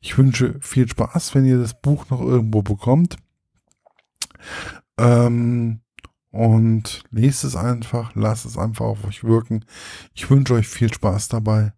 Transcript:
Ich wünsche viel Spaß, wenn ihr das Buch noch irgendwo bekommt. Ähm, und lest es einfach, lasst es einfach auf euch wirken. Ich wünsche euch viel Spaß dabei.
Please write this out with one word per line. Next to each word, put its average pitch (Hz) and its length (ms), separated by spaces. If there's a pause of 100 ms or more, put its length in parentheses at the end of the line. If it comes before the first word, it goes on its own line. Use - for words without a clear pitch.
Ich - 140
wünsche 127 420
viel 123 300
Spaß, - 460
wenn 135 100
ihr 127 140
das 117 200
Buch 143 300
noch 127 120
irgendwo 117 420
bekommt. 131 540 (1800)
Ähm, 120 840 (500)
und 113 800
lest 127 320
es 131 120
einfach, 117 600
lasst 110 300
es 113 120
einfach 113 280
auf 107 200
euch 101 180
wirken. 113 400 (500)
Ich - 160
wünsche 135 260
euch 110 120
viel 113 240
Spaß 107 360
dabei. 107 500